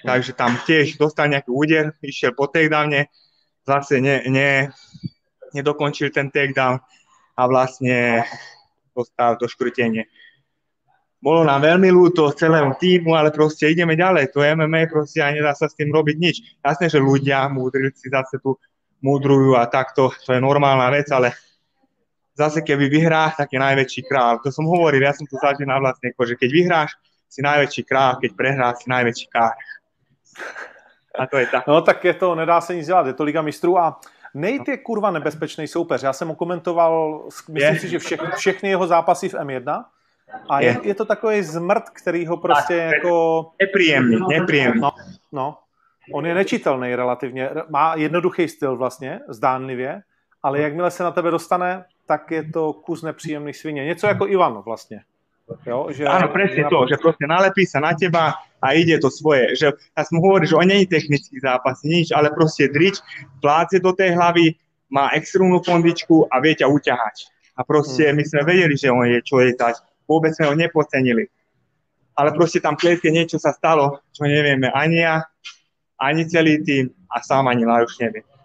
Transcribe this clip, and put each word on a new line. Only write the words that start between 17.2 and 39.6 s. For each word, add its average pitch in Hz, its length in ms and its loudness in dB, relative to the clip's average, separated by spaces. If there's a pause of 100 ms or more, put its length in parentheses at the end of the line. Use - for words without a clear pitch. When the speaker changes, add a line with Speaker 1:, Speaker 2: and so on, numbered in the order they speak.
Speaker 2:
múdrilci 131 640 -6
zase 135 320 -4
tu 131 160 -4 (400)
múdrujú 135 560 2
a 120 120 4
takto, 131 440 0 (120)
to 127 120 -2
je 127 80 0
normálna 135 480 2
vec, 143 200 0
ale 123 200 2 (1040)
zase 151 240 -2
keby 143 320 0
vyhrá, 160 440 2
tak 143 200 -4
je 131 40 0
najväčší 135 440 0
král. 120 400 0
To 139 80 -4
som 156 160 -4
hovoril, 160 320 2
ja 139 160 2
som 151 80 -14
to 135 160 -12
zažil 143 240 0
na 135 160 -2
vlastnej 127 320 -4
koži. 120 240 -4
Keď 127 160 -2
vyhráš, 160 400 0 (400)
si - 80 -14
najväčší 139 480 0
král, 131 320 2
keď 120 160 -6
prehráš, 127 480 -2
si - 80 -20
najväčší 123 400 -2
král. 113 240 0 (1600)
A 131 120 -4
to 143 100 -4
je 127 100 2
tak. 127 200 -2
Speaker 1:
No 151 140 4
tak - 220 0
je 175 100 2
to, 175 220 -2
nedá 160 260 0
se 180 140 -8
nic 156 120 -10
dělat, 170 200 2
je 131 60 -4
to 151 100 -6
Liga 147 180 -2
mistrů 170 360 -2
a 160 220 0 (340)
Nate 220 380 -6
je 262 60 -6
kurva 214 340 -4
nebezpečný 156 560 -6
soupeř. 160 360 -4
Já 135 100 -2
jsem 165 180 -8
okomentoval, 165 960 -2
s-, - 180 -20
myslím 156 260 0
Speaker 2:
Je. 160 60 -2
Speaker 1:
si, 190 100 -10
že 165 100 -4
všech-, 165 360 -6
všechny 190 340 -2
jeho 185 180 0
zápasy 170 420 0
v - 40 -12
M 147 160 -8
jedna 139 360 -6 (640)